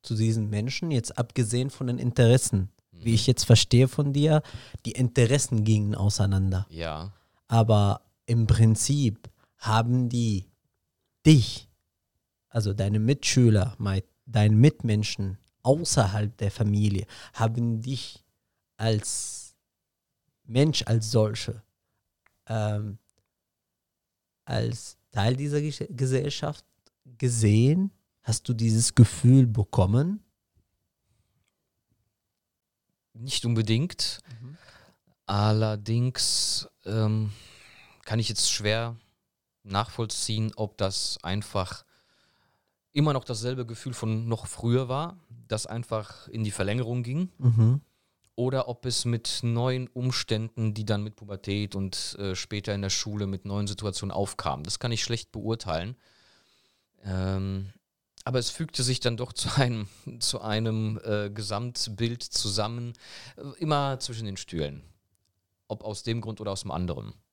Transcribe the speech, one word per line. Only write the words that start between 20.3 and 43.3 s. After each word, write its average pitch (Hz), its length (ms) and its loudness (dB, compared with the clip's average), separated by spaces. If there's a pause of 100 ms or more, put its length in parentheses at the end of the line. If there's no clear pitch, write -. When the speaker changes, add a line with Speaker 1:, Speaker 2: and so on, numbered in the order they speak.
Speaker 1:
Mensch, 143 400 2
als 110 260 0
solche, - 520 0 (840)
ähm, 107 500 -2 (1500)
als 117 540 -4 (140)
Teil 113 260 0
dieser 147 240 -2
Gesche-, 147 260 -6
Gesellschaft 135 800 -4 (520)
gesehen? 120 720 4 (320)
Hast - 260 -4
du 123 40 0
dieses 113 420 2
Gefühl 123 520 8
bekommen? 113 720 2 (3000)
Speaker 2:
Nicht 120 320 -8
unbedingt. 113 760 -2 (220)
Speaker 1:
Mhm. 135 160 -18 (680)
Speaker 2:
Allerdings, 107 1400 0 (180)
ähm, 107 460 0 (760)
kann 110 140 -2
ich 107 80 -2
jetzt - 240 0
schwer 113 460 -2 (640)
nachvollziehen, 110 960 -4
ob 107 200 -8
das - 460 -2
einfach 95 600 -6 (1080)
immer 147 220 2
noch 131 100 -4
dasselbe 123 420 -6